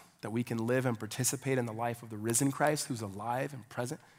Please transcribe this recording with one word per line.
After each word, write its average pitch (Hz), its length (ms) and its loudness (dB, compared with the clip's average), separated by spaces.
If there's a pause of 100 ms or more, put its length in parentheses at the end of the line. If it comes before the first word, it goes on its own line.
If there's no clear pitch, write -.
(220)
that 107 100 -4
we 117 100 2
can 113 240 -2
live 127 200 4
and 117 120 2
participate 131 600 0
in 120 80 2
the 110 60 -4
life 117 300 -4
of 113 60 -14
the 110 80 -8
risen 117 340 4
Christ 147 360 2
who's 113 160 -4
alive 120 500 -4
and 120 160 -12
present, 123 320 -6 (180)